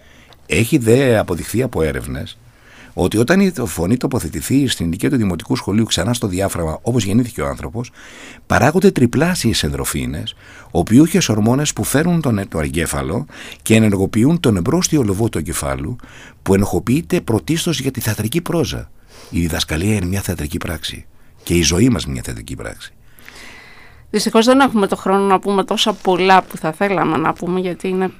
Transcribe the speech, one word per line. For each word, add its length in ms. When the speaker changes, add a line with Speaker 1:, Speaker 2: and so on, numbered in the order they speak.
Speaker 1:
Έχει 320
δε 400
αποδειχθεί 440
από 200
έρευνες 560
ότι 240
όταν 220
η 140
φωνή 320
τοποθετηθεί 720
στην 180
ηλικία 240
του 80
δημοτικού 380
σχολείου 280
ξανά 300
στο 140
διάφραγμα, 540
όπως 220
γεννήθηκε 380
ο 60
άνθρωπος, 440
παράγονται 440
τριπλάσιες 720
ενδροφίνες, 720
οπιούχες 580
ορμόνες 440
που 100
φέρουν 380
τον, 280
το 100
εγκέφαλο 640
και 140
ενεργοποιούν 640
τον 180
εμπρόστιο 460
λοβό 260
του 80
εγκεφάλου, 580
που 120
ενοχοποιείται 680
πρωτίστως 580
για 120
τη 80
θεατρική 420
πρόζα. 500
Η 100
διδασκαλία 560
είναι 100
μια 160
θεατρική 360
πράξη. 480
Και 100
η 80
ζωή 280
μας 160
μια 200
θεατρική 300
πράξη. 380
Speaker 2:
Δυστυχώς 360
δεν 140
έχουμε 280
το 80
χρόνο 280
να 160
πούμε 240
τόσα 300
πολλά 500
που 140
θα 140
θέλαμε 460
να 160
πούμε, 260
γιατί 280
είναι 220